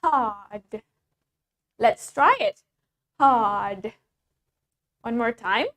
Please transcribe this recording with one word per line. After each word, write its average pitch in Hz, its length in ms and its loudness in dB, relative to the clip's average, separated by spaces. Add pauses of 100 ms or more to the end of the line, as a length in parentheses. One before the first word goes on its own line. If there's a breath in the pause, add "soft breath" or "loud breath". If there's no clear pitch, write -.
Hard. 214 800 -4 (960)
Let's - 320 2
try 349 280 4
it. - 220 -4 (580)
Hard. 208 760 0 (1080)
One 233 160 -6
more 240 140 0
time. 233 460 -2